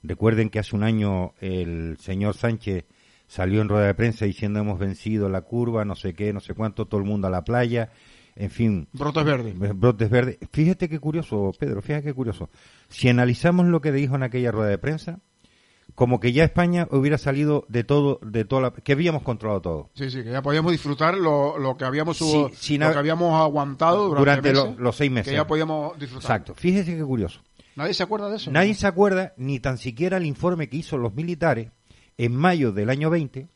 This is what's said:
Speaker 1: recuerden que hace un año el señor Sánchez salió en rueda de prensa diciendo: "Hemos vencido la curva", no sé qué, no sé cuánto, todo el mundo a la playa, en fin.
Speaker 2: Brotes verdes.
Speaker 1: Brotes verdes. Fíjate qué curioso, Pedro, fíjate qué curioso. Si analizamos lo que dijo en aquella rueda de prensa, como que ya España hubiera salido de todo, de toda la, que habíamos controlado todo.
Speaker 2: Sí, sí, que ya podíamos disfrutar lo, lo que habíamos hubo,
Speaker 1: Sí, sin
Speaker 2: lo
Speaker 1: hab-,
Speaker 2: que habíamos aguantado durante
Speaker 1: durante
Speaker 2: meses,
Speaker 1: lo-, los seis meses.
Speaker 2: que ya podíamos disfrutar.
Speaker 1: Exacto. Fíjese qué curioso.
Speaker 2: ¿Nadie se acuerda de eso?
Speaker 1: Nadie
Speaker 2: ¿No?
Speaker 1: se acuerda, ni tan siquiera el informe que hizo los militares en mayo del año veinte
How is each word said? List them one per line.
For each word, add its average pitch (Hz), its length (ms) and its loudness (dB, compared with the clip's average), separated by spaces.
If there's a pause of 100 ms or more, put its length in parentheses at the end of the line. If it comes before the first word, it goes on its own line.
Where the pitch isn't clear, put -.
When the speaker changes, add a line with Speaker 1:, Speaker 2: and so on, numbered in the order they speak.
Speaker 1:
recuerden 110 480 0
que 107 80 -4
hace 104 180 -4
un 101 80 0
año 104 560 0
el 85 600 -6
señor 98 360 -4
Sánchez 107 480 -4 (420)
salió 95 340 0
en 107 80 0
rueda 101 180 4
de 101 80 2
prensa 110 300 0
diciendo: 104 360 -2
"Hemos 104 180 -2
vencido 101 500 -2
la 95 140 -2
curva", 117 420 -2
no 98 120 -6
sé 92 180 -8
qué, 104 180 -4
no 101 80 -6
sé - 140 -12
cuánto, 110 320 -4
todo 104 140 -2
el 98 60 -2
mundo 104 200 -2
a 92 40 0
la 90 120 -2
playa, 117 480 0 (460)
en 101 140 -6
fin. 104 420 0
Speaker 2:
Brotes 147 320 -2
verdes. 120 340 -2
Speaker 1:
Brotes 101 500 2
verdes. 123 300 2 (140)
Fíjate 170 360 2
qué 151 120 -6
curioso, 147 580 -2
Pedro, 113 240 -4
fíjate 147 220 -6
qué 143 100 -6
curioso. 113 360 -6 (380)
Si - 200 2
analizamos 123 580 4
lo 170 140 4
que 151 100 -2
dijo 139 240 0
en 135 80 -2
aquella 123 300 -2
rueda 107 180 2
de 101 80 0
prensa, 160 400 -6 (760)
como 123 240 2
que 123 120 2
ya 151 120 6
España 175 460 2
hubiera 143 260 2
salido 147 520 0
de 117 140 -2
todo, 143 400 2
de 110 220 -4
toda 131 180 0
la, 123 100 0
que - 200 -4
habíamos 156 300 0
controlado 107 380 -4
todo. 82 340 -6
Speaker 2:
Sí, 135 160 -8
sí, 127 120 -10
que 113 80 -10
ya 131 120 -4
podíamos 156 280 2
disfrutar 156 460 0
lo, 151 420 2
lo 131 180 -2
que 127 80 -8
habíamos 151 360 -2
hubo, 151 300 2
Speaker 1:
Sí, - 60 -20
sin 147 240 -2
Speaker 2:
lo 156 60 4
Speaker 1:
hab-, 156 60 4
Speaker 2:
que 143 60 2
habíamos 160 420 2
aguantado 156 680 2
durante 143 120 2
Speaker 1:
durante 139 300 4
Speaker 2:
meses, 135 260 2
Speaker 1:
lo-, 123 80 -6
los 117 120 0
seis 143 140 2
meses. 127 200 -2
Speaker 2:
que 139 60 -2
ya 151 100 0
podíamos 156 520 -2
disfrutar. 127 320 -10
Speaker 1:
Exacto. - 240 -2
Fíjese 175 420 0
qué 156 60 -4
curioso. 127 380 -2 (360)
Speaker 2:
¿Nadie 165 180 -4
se - 80 -2
acuerda 202 260 -4
de 214 80 -6
eso? - 140 -10
Speaker 1:
Nadie 185 220 4
Speaker 2:
¿No? 202 60 -4
Speaker 1:
se 202 80 0
acuerda, 190 500 2
ni 131 220 -4
tan 127 200 -4
siquiera 165 400 -2
el 175 80 -2
informe 160 420 -2
que 131 80 -8
hizo 151 220 -6
los 117 160 -2
militares 147 560 -2 (480)
en 120 160 0
mayo 147 380 4
del 104 180 0
año 147 180 0
veinte 156 480 -2